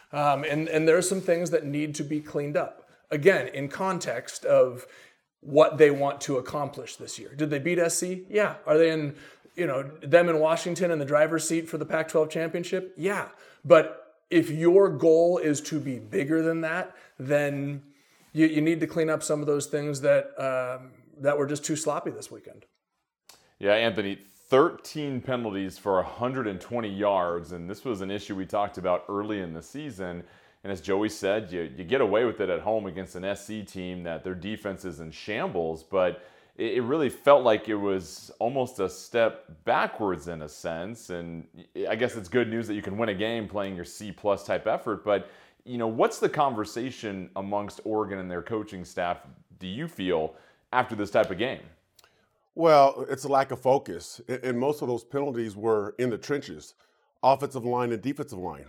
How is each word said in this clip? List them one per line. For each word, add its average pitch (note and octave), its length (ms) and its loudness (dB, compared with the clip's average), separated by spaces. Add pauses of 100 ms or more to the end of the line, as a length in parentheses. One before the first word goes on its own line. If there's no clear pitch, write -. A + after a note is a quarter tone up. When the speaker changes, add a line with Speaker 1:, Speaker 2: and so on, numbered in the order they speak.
(100)
Speaker 1:
Um, D3 340 0
and, D#3 240 -2
and D#3+ 200 4
there D#3+ 80 8
are F3+ 60 4
some F#3+ 180 0
things E3+ 300 0
that D#3 160 0
need D3 300 -4
to D#3+ 60 -6
be D3+ 180 -4
cleaned D3 360 -6
up. - 320 -6 (220)
Again, D3+ 380 4
in C#3 200 -6
context E3+ 800 -6
of B2+ 400 4 (540)
what D3+ 360 6
they D3 140 10
want C#3 320 0
to C3+ 160 -2
accomplish C3 580 -6
this - 220 -14
year. - 160 -16
Did D3 160 -2
they D3 80 -2
beat E3+ 200 0
S E3+ 200 2
C? F#3 320 -6
Yeah. G3+ 240 2 (100)
Are D3+ 140 4
they E3 120 6
in, D3+ 260 -2 (380)
you E3+ 120 -2
know, C3+ 160 -2 (200)
them E3+ 280 8
in D#3+ 80 4
Washington E3+ 520 2
in D#3+ 80 0
the C#3+ 60 -2
driver's D#3 420 4
seat E3 220 -2
for - 80 -8
the D3+ 80 -4
Pac-twelve D#3 460 0
championship? F3 680 -4
Yeah. F3+ 320 -2 (380)
But D#3 320 8 (320)
if D#3+ 180 4
your F3 400 6
goal E3 480 6
is D#3 240 0
to - 180 -6
be C3 200 -6
bigger C#3+ 420 0
than E3 220 0
that, E3 340 -6 (220)
then C#3+ 640 -2 (500)
you, D#3 140 4
you D#3 160 2
need D#3+ 180 2
to D#3 60 -2
clean D#3+ 240 -2
up D3 120 -2
some D3+ 180 -2
of D3 60 -4
those D3 200 0
things D3 340 -4
that, C#3+ 380 2
um, B2+ 540 -4 (280)
that C#3+ 160 2
were C#3+ 100 2
just D3 200 -6
too D#3+ 100 -2
sloppy D3+ 340 -4
this - 200 -14
weekend. G#2+ 340 -20 (920)
Speaker 2:
Yeah, G2 160 6
Anthony, G#2+ 440 2 (300)
thirteen D3 720 2
penalties G2+ 580 -4
for F#2+ 220 2
a - 20 2
hundred B2 460 -4
and F#2 120 -6
twenty A#2+ 280 -6
yards, F2+ 640 0
and E2+ 180 -10
this - 140 -12
was A2 160 -4
an F#2+ 100 -6
issue G2+ 240 -8
we F#2+ 100 -6
talked G2+ 320 -4
about F2+ 320 0
early G#2 300 -4
in F2 140 -6
the D#2+ 100 -10
season. F#2 640 -10 (400)
And G2 80 -6
as F2+ 80 -6
Joey G2 280 0
said, G2 440 -2
you, E2+ 240 -6
you F2+ 80 -10
get A#2 160 0
away A2 240 4
with G#2+ 160 -2
it F#2+ 100 -2
at E2+ 80 0
home G#2 280 -2
against F2+ 280 -10
an F#2 100 -10
S G2 220 -4
C G#2+ 160 -8
team F2+ 400 -10
that E2 220 -8
their F#2 100 -6
defense F#2+ 500 -8
is E2 140 -10
in D#2+ 140 -12
shambles, F#2+ 720 -6
but F2+ 400 0 (320)
it, A2+ 220 -2
it B2+ 40 0
really C3+ 260 0
felt C#3+ 360 6
like A2 240 4
it G#2+ 80 -2
was G2 640 -4
almost B2 400 -4
a F#2 80 0
step - 560 0 (200)
backwards A2+ 600 0
in E2 160 -8
a D2+ 60 -12
sense. F2 600 -10
And E2+ 360 -10 (420)
I G#2 60 0
guess A#2 220 -2
it's G2 120 -12
good A#2 200 2
news A2+ 180 -4
that G#2 80 -4
you G#2 80 -6
can G2 160 -8
win A2+ 120 0
a G2+ 40 -2
game G#2+ 320 -4
playing G2 300 -6
your F2 80 -8
C G#2 260 -14
plus G2 340 -2
type F#2+ 220 -2
effort, A2 380 -4
but, G2+ 260 0 (340)
you B2 140 -10
know, A#2 80 -2
what's A#2+ 320 0
the G#3 100 0
conversation A2+ 1080 -4
amongst G2+ 480 -6
Oregon G#2 340 -2
and F#2 100 -8
their F2 140 -6
coaching G#2 420 -8
staff, F2 340 -4 (420)
do F#2 80 -10
you A#2+ 180 -8
feel, F2 480 -2 (380)
after A#2+ 240 2
this G#2 160 -4
type G#2+ 180 4
of F2+ 80 -6
game? A2+ 220 -4 (960)
Speaker 3:
Well, C#3 540 6
it's C3 160 -6
a D3 40 -6
lack C3+ 220 2
of B2 120 -8
focus, G#2+ 640 0
a-, B2 160 -6
and B2 160 0
most D3 220 0
of C3 60 -4
those A#2+ 160 -2
penalties A#2+ 520 -4
were G#2+ 420 0
in B2 120 0
the G#2 80 -4
trenches. G2 560 -8 (480)
Offensive C3 420 2
line A#2+ 280 0
and G#2+ 100 -4
defensive C3+ 360 -8
line. D#2+ 300 -10